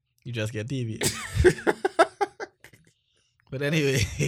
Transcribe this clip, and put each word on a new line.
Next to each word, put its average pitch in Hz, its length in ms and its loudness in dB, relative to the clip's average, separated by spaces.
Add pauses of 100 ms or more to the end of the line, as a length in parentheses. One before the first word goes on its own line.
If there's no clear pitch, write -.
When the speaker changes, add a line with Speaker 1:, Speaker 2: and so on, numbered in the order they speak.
(240)
Speaker 1:
You 120 100 -12
just 113 200 -2
get 107 160 -6
T 135 140 -4
V. 110 180 -6 (540)
Speaker 2:
<laughs> - 60 -10 (1900)
Speaker 1:
But 135 100 -8
anyway, 143 380 2 (280)